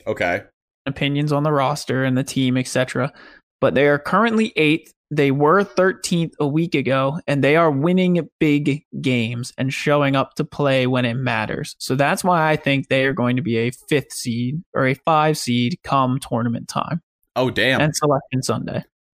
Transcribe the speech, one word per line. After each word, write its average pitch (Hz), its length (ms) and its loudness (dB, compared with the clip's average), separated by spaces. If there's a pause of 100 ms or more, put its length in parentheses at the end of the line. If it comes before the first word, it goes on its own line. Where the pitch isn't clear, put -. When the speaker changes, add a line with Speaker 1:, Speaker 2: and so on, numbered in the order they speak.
Speaker 1:
Okay. 101 360 -2 (440)
Speaker 2:
Opinions 143 460 -2
on 143 120 0
the 156 100 0
roster 131 500 0
and 127 140 0
the 127 80 0
team, 131 320 -2
et 127 100 -2
cetera. 127 460 -2 (480)
But 135 140 2
they 139 120 4
are 143 120 2
currently 220 560 0
eighth. 156 360 0 (200)
They 147 180 2
were 151 340 4
thirteenth 185 760 0
a 147 80 0
week 160 260 -2
ago, 135 540 0
and 139 160 0
they 143 120 4
are 165 140 4
winning 175 580 2 (120)
big 147 440 2 (180)
games 120 540 -2
and 131 160 -2
showing 143 440 0
up 135 200 -2
to 151 80 -2
play 135 440 0
when 127 180 0
it 117 80 -2
matters. 117 640 -4
So - 180 -4
that's 143 280 0
why 170 260 2
I 156 60 2
think 139 320 0
they 135 180 2
are 135 80 0
going 123 220 0
to 127 80 -2
be 113 140 -2
a 117 120 0
fifth - 440 -2
seed 123 500 -6 (100)
or 135 140 2
a 135 80 0
five 156 420 2
seed 123 460 -2
come 135 360 0
tournament 117 500 -4
time. - 320 -6 (340)
Speaker 1:
Oh, 127 160 0
damn. 123 300 2
Speaker 2:
And 147 140 0
Selection 135 460 0
Sunday. - 420 -4 (320)